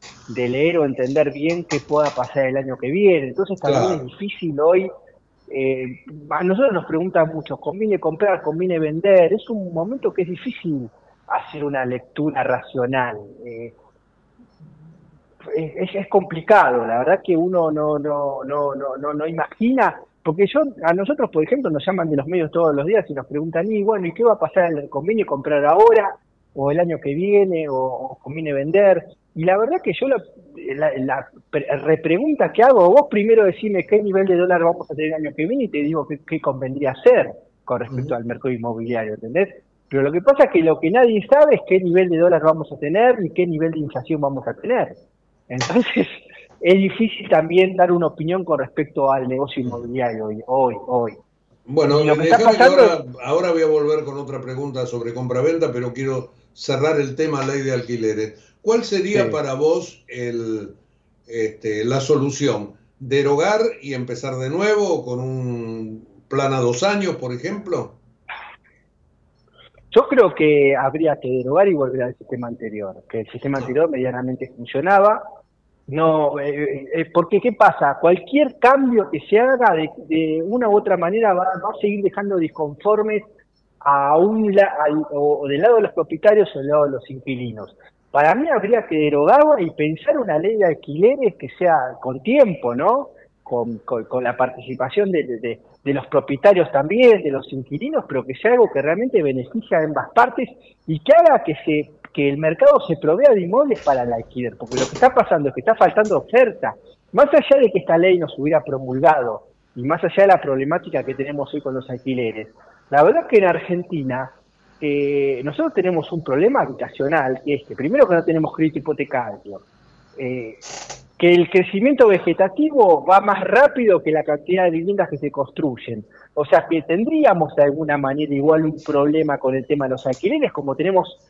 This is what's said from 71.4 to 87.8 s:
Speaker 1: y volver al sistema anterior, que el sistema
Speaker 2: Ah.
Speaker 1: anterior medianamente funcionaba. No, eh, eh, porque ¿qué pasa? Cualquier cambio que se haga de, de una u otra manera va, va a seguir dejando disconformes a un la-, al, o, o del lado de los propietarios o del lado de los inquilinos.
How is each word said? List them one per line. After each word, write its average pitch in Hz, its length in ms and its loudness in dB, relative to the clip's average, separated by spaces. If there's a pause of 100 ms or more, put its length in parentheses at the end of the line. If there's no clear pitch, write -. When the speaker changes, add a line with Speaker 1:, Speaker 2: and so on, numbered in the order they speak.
Speaker 1:
y 190 60 2
volver 131 300 -2
al 123 140 -6
sistema 123 300 -10
anterior, 107 640 -12
que 113 120 -6
el 107 100 -10
sistema 139 280 -6
Speaker 2:
Ah. - 20 -6
Speaker 1:
anterior 131 280 0
medianamente 127 640 -6
funcionaba. 196 680 2 (640)
No, 151 520 0
eh, 139 560 -4
eh, 165 180 -2
porque 175 260 2
¿qué 247 140 0
pasa? 156 480 2
Cualquier 214 560 2
cambio 247 540 4
que 156 80 -4 (100)
se 202 100 4
haga 247 360 4
de, 156 140 -2 (200)
de 160 340 -2
una 226 240 -2
u 208 80 4
otra 202 220 2
manera 196 360 0
va, 180 100 0 (200)
va 190 60 -6
a - 100 -10
seguir 202 240 -2
dejando 202 340 -4
disconformes 196 840 -2 (580)
a 143 360 2
un 208 360 2
la-, 196 200 4 (100)
al, 151 140 0 (140)
o, 147 320 0
o 139 40 -6
del 143 140 -2
lado 233 140 6
de 220 80 4
los - 100 -4
propietarios 185 600 2
o 147 40 -6
del 135 100 -6
lado 147 160 4
de 143 60 -4
los 127 180 -10
inquilinos. 123 680 -10 (340)